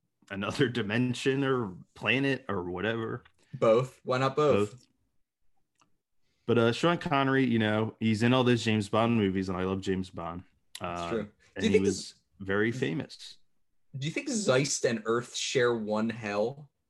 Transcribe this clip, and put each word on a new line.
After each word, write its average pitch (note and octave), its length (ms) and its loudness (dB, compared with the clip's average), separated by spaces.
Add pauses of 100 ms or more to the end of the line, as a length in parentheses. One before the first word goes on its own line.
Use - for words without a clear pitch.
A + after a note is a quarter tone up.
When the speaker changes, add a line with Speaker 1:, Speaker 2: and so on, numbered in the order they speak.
(300)
Speaker 1:
another G2+ 380 0
<laughs> A#2+ 120 -4
dimension B2 640 -2
or B2+ 280 -2 (240)
planet B2+ 540 0
or F2+ 200 -4
whatever. A2+ 540 -4 (320)
Speaker 2:
Both. B2+ 480 2
Why B2+ 160 -2
not C3 160 0
both? A2+ 380 2
Speaker 1:
Both. - 140 -20 (1600)
But, A#2 120 4
uh, A#2 160 4
Sean E3+ 240 2
Connery, C3+ 480 2
you A#2 140 2
know, A2 420 0
he's A2 200 2
in A#2+ 120 4
all C3 100 6
those A#2+ 200 4
James G#2+ 260 0
Bond A#2 280 2
movies, F#2+ 300 0
and F#2 100 -4
I F#2 60 -2
love F#2+ 160 -2
James F#2 300 -4
Bond. E2+ 340 -10 (380)
Speaker 2:
That's F2 220 -6
Speaker 1:
Uh, E2+ 60 -6
Speaker 2:
true. A2 140 -4
Do G#2 60 -12 (260)
Speaker 1:
and G2 100 -6
Speaker 2:
you A2 40 2
Speaker 1:
he G2 60 2
Speaker 2:
think F#2+ 100 4
this F#2 100 2 (440)
Speaker 1:
was G2 60 -12
very G#2 280 0
famous. C3+ 640 -6 (600)
Speaker 2:
Do C3 100 -8
you E3 40 -4
think C#4+ 160 -8
Zeist D3+ 600 0
and A2+ 160 -2
Earth A#2 300 -2
share B2 380 0
one G#2+ 360 -2
hell? A2+ 580 -4 (220)